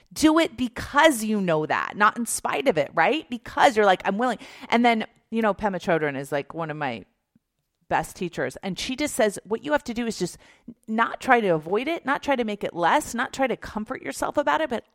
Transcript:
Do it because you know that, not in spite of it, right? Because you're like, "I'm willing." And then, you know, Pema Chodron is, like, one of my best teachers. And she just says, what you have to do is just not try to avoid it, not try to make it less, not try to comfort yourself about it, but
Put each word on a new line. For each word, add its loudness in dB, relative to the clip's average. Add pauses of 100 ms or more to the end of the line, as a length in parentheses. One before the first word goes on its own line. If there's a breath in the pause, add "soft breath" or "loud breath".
(140 soft breath)
Do 6
it 2
because 2
you 0
know 0
that, -2
not 4
in -4
spite -2
of 2
it, 0
right? 2
Because 2
you're 4
like, 4
"I'm -2
willing." -2 (320 loud breath)
And 4
then, 2 (260)
you -2
know, 2
Pema -4
Chodron 0
is, -8
like, -4
one -6
of -8
my -6 (840)
best -2
teachers. -6
And -8
she -6
just -4
says, 0
what -6
you -6
have 0
to -8
do -4
is -6
just -6 (480 soft breath)
not -2
try 4
to 2
avoid 0
it, -4
not -2
try 0
to 0
make -6
it -4
less, 2
not -4
try -2
to 0
comfort -8
yourself -4
about 2
it, -4
but -6